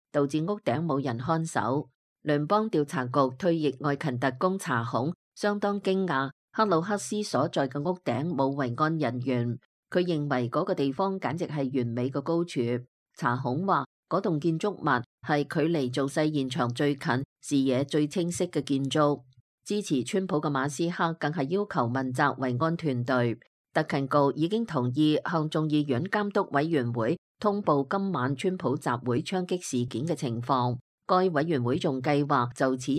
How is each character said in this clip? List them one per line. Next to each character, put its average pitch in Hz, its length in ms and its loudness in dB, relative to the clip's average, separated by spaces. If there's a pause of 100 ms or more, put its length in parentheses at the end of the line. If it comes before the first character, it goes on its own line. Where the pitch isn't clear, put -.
(120)
導 147 140 2
致 156 180 0
屋 208 180 -2
頂 143 240 0
冇 139 180 0
人 123 140 -2
看 160 280 0
守。 127 440 -2 (320)
聯 147 260 0
邦 214 220 2
調 151 160 2
查 139 200 -4
局 131 320 2
退 165 200 2
役 147 240 0
外 143 160 0
勤 135 200 -4
特 131 220 2
工 190 180 2
查 127 260 -2
孔 123 300 -2 (220)
相 208 240 -2
當 202 220 -2
驚 190 260 0
訝， 135 240 -2 (220)
克 220 120 2
魯 170 160 4
克 202 160 -2
斯 208 240 -4
所 151 280 0
在 139 180 0
嘅 143 140 -6
屋 175 240 -2
頂 127 280 -2
冇 135 220 0
維 127 260 -2
安 160 160 2
人 127 280 -2
員。 120 340 0 (300)
佢 180 160 2
認 151 240 0
為 127 200 0
嗰 147 140 0
個 - 100 -2
地 139 200 0
方 190 260 -2
簡 139 180 -4
直 175 80 -2
係 135 320 -2
完 123 100 0
美 123 220 -2
嘅 139 120 -2
高 165 240 0
處。 143 160 -4 (560)
查 123 180 0
孔 131 300 -2
話， 156 200 2 (220)
嗰 175 140 0
棟 175 180 0
建 160 180 0
築 202 140 -2
物 131 320 0 (220)
係 147 180 2
距 151 260 0
離 139 240 0
造 139 120 0
勢 156 280 0
現 135 160 -2
場 127 240 0
最 143 220 0
近、 131 280 -2 (180)
視 - 160 0
野 135 280 4
最 151 220 2
清 170 240 -2
晰 180 160 -2
嘅 151 140 -2
建 139 220 0
築。 143 380 2 (440)
支 208 160 0
持 139 220 0
川 190 220 -2
普 180 140 0
嘅 156 100 0
馬 139 180 0
斯 170 220 -2
克 175 300 0
更 147 120 0
係 160 180 -2
要 196 160 0
求 135 240 0
問 131 240 -2
責 143 240 2
維 127 260 0
安 165 140 0
團 131 260 0
隊。 120 340 2 (360)
特 156 100 2
勤 139 240 0
局 151 100 2 (180)
已 156 140 0
經 226 160 0
同 123 280 -2
意 151 260 4 (100)
向 156 200 0
眾 156 200 0
議 151 160 2
院 151 200 0
監 202 260 0
督 202 200 0
委 139 140 2
員 135 260 0
會 120 260 0 (220)
通 208 220 0
報 143 280 2
今 196 220 0
晚 131 240 0
川 180 220 -2
普 135 200 0
集 127 120 -4 (160)
會 123 160 2
槍 185 240 -2
擊 180 160 -4
事 123 240 -2
件 123 200 -4
嘅 165 100 -2
情 120 260 -4
況。 123 360 0 (280)
該 185 240 2
委 147 140 2
員 156 200 0
會 123 140 0
仲 135 240 -2
計 147 240 2
劃 131 280 2
就 131 240 2
此 131 220 -2